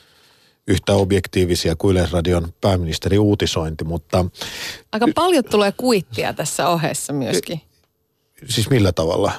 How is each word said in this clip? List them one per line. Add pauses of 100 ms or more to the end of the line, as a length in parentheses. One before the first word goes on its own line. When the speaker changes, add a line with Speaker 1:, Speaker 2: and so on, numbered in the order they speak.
(680)
Speaker 1:
yhtä
objektiivisia
kuin
Yleisradion
pääministeriuutisointi,
mutta (680)
Speaker 2:
Aika
paljon
tulee
kuittia
tässä
ohessa
myöskin. (880)
Speaker 1:
Siis
millä
tavalla?